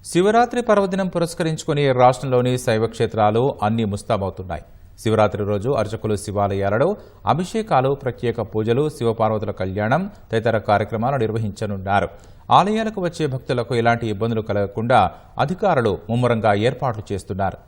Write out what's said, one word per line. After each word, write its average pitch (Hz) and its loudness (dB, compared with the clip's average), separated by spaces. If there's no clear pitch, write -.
శివరాత్రి 233 2
పర్వదినం 196 2
పురస్కరించుకొని 160 -2
రాష్ట్రంలోని 127 4
శైవ 113 0
క్షేత్రాలు 110 2
అన్నీ 110 2
ముస్తాబవుతున్నాయి. 95 -4
శివరాత్రి 107 2
రోజు 104 -2
అర్చకులు 110 -2
శివాలయాలలో 101 0
అభిషేకాలు, 156 0
ప్రత్యేక 117 -4
పూజలు, 110 0
శివపార్వతుల 110 0
కళ్యాణం 104 -2
తదితర 113 0
కార్యక్రమాలు 113 2
నిర్వహించనున్నారు. 101 -2
ఆలయాలకు 214 2
వచ్చే 165 -4
భక్తులకు 127 -4
ఎలాంటి 117 2
ఇబ్బందులు 113 -2
కలగకుండా 107 0
అధికారులు 143 0
ముమ్మరంగా 117 2
ఏర్పాట్లు 113 -2
చేస్తున్నారు. 95 -4